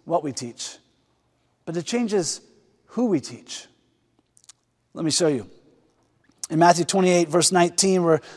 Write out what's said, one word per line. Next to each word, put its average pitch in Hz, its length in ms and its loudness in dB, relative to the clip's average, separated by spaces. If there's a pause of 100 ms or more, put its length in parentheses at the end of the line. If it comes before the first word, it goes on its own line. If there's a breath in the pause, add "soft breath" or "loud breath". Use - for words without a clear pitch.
what 156 180 -2
we 143 80 -6
teach, - 460 -14 (880)
but 165 100 -6
it 170 80 -6
changes 214 560 -4 (460)
who 247 200 -2
we 180 140 0
teach. - 460 -16 (1300)
Let 156 100 -8
me 156 60 -2
show 165 180 2
you. 113 220 -4 (1000)
In 160 120 0
Matthew 170 240 4
twenty-eight, 180 440 2
verse 160 240 2
nineteen, 180 520 2
we're 160 160 4 (160 loud breath)